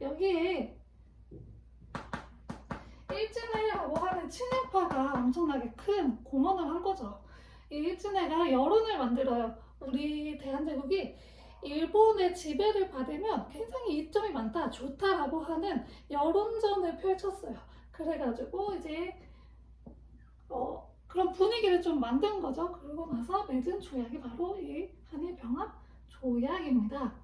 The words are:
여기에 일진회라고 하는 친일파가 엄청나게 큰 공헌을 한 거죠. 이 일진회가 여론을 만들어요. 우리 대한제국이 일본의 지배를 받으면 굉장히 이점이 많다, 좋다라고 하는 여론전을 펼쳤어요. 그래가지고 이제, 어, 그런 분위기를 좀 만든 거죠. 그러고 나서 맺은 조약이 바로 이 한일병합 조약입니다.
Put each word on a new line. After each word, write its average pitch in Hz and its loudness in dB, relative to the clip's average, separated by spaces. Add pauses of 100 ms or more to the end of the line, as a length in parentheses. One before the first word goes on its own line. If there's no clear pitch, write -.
여기에 330 0 (2250)
일진회라고 427 0
하는 349 0
친일파가 381 0
엄청나게 254 2
큰 349 0
공헌을 330 2
한 339 -2
거죠. 359 -4 (480)
이 294 -6
일진회가 339 2
여론을 370 6
만들어요. 240 2 (240)
우리 294 -4
대한제국이 285 -2 (460)
일본의 359 6
지배를 381 2
받으면 294 -2
굉장히 466 -4
이점이 415 -2
많다, 262 -2
좋다라고 302 0
하는 330 -2 (260)
여론전을 392 2
펼쳤어요. 381 -2 (340)
그래가지고 320 -2
이제, 330 -6 (1300)
어, - -4 (120)
그런 370 2
분위기를 392 6
좀 330 2
만든 302 2
거죠. 320 -2
그러고 302 -8
나서 370 -2
맺은 285 -2
조약이 247 -6
바로 349 -4
이 302 -8 (200)
한일병합 320 -6 (360)
조약입니다. 262 0 (120)